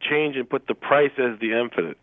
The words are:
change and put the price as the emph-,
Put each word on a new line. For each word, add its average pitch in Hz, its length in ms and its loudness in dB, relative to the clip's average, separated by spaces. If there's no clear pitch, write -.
change 147 360 0
and 127 120 -4
put 135 200 -4
the 117 80 -2
price 143 420 4
as 120 220 0
the 113 100 -2
emph-, 113 520 -2